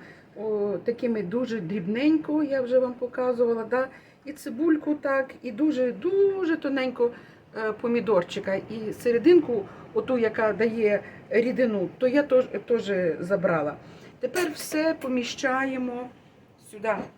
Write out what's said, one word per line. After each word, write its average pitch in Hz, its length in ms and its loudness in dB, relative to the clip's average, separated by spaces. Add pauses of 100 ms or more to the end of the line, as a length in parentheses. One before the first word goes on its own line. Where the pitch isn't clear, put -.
(360)
о, 208 360 -2 (120)
такими 233 380 -2
дуже 220 380 -4
дрібненько, 240 840 0
я 269 200 0
вже 247 160 2
вам 254 140 2
показувала, 240 720 0
да? 254 240 -2 (360)
І 294 80 -12
цибульку 302 600 0
так, 269 480 -2
і 240 100 -8
дуже-дуже 311 1040 0
тоненько, 254 540 0 (460)
е, 220 160 -2
помідорчика, 208 840 0
і 214 380 -6
серединку, 240 720 4 (300)
оту, 247 240 0
яка 220 340 2
дає 208 500 2 (280)
рідину, 220 580 2 (100)
то 254 100 4
я 277 140 4
тож-, 254 260 4 (180)
теж 202 260 0 (280)
забрала. 170 540 0 (460)
Тепер 320 340 -2
все 311 460 0
поміщаємо 254 1080 -2 (640)
сюди, 214 240 -2 (240)